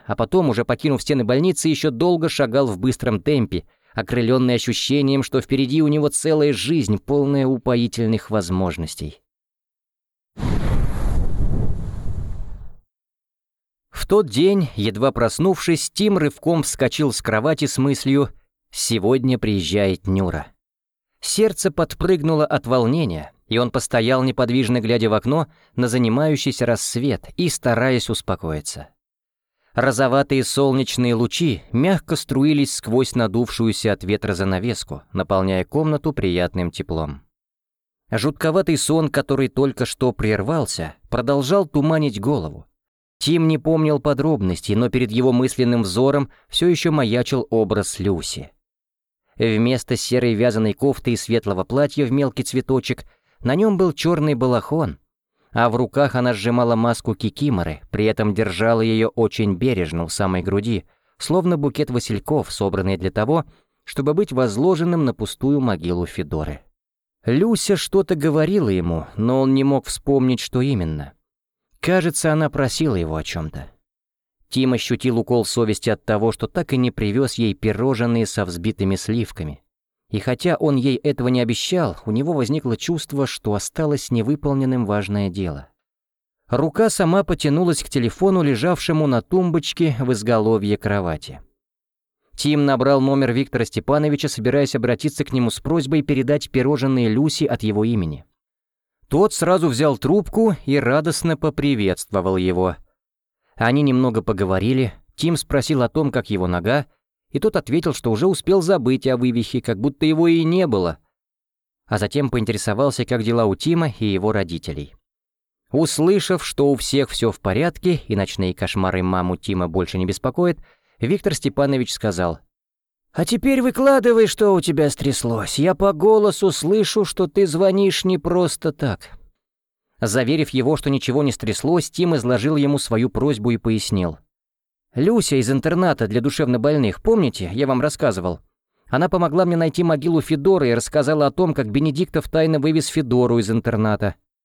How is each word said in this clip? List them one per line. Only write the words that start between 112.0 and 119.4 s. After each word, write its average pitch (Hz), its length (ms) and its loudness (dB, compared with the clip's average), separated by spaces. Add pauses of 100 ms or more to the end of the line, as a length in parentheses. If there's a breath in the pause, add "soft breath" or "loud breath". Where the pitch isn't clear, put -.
поинтересовался, 117 760 -2
как 120 180 -2
дела 117 240 2
у 98 80 2
Тима 160 440 0
и 110 80 -2
его 101 260 0
родителей. 80 600 -6 (760)
Услышав, 165 720 2
что 143 260 2
у 139 40 4
всех 139 360 -2
всё 113 220 0
в - 80 -12
порядке 156 680 0
и 107 80 -2
ночные 92 380 -2
кошмары 92 480 -2
маму 90 340 0
Тима 92 320 -2